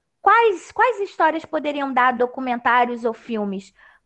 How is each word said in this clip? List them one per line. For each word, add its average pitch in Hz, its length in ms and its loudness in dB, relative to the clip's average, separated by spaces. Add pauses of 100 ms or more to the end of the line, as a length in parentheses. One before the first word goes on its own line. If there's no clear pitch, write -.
(200)
Quais, 427 520 2
quais 453 260 0
histórias 330 460 -2
poderiam 285 480 -4
dar 254 180 4
documentários 247 960 0
ou 226 100 -2
filmes? 202 580 -8 (340)